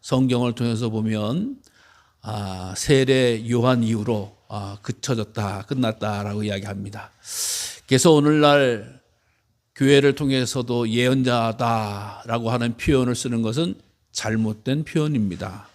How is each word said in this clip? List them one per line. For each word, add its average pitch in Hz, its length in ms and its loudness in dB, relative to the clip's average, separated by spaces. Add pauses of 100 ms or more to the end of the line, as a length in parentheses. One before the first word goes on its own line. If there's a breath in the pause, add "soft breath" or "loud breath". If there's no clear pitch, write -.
성경을 123 520 0
통해서 117 340 -4
보면, 110 680 -4 (680 soft breath)
아, 95 540 -10
세례 131 720 2
요한 120 320 4
이후로, 107 540 -2 (120)
아, 101 340 -10
그쳐졌다, 107 800 -6
끝났다라고 107 840 -4
이야기합니다. 101 680 -8 (760 loud breath)
그래서 131 240 6
오늘날 143 880 4 (720)
교회를 139 400 6
통해서도 123 760 -2
예언자다라고 113 1600 0
하는 117 240 -2
표현을 127 400 2
쓰는 120 260 -2
것은 127 320 -2 (380)
잘못된 113 720 -2
표현입니다. 104 920 -4